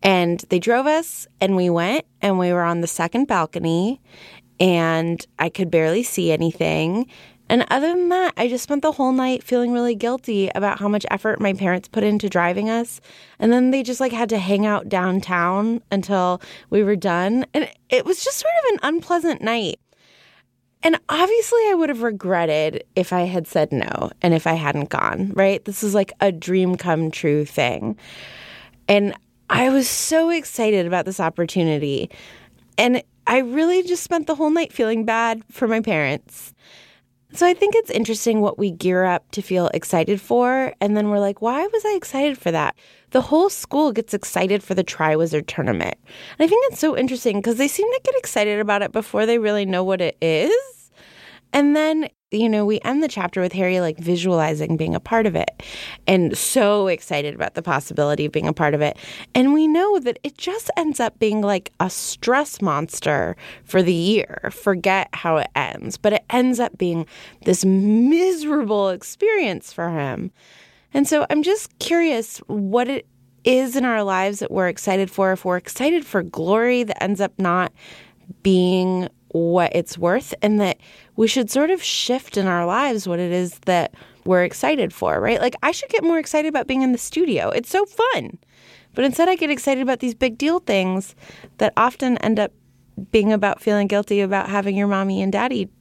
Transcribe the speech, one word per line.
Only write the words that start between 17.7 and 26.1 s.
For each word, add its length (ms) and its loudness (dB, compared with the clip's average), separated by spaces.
it 160 2
was 160 -2
just 180 -4
sort 200 0
of 140 2
an 100 -2
unpleasant 580 -2
night. 380 -2
And 240 4
obviously, 640 2
I 60 4
would 120 2
have 160 -4
regretted 800 0
if 160 0
I 80 2
had 260 -2
said 240 0
no 400 -4
and 120 4
if 120 0
I 80 0
hadn't 360 -2
gone, 440 -2
right? 300 2
This 200 -8
is, 120 0
like, 240 2